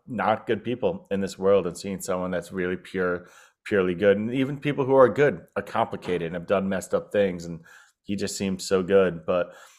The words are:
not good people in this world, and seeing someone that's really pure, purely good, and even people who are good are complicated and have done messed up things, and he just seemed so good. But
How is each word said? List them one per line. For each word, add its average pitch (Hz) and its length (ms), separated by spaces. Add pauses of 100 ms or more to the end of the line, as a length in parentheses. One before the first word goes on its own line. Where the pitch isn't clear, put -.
not 107 420
good 180 140
people - 500
in 98 100
this 95 180
world, 95 260
and 85 120
seeing 98 240
someone 90 300
that's 87 200
really 92 240
pure, 90 540 (340)
purely 92 320
good, 98 220
and 113 160
even 135 260
people 139 240
who 135 120
are 131 120
good 123 480
are 101 80
complicated 92 600
and 82 120
have 85 100
done 95 220
messed 95 260
up 87 200
things, 90 320
and 85 160 (420)
he 101 140
just 101 180
seemed 95 260
so 95 220
good. 87 420
But 90 280 (240)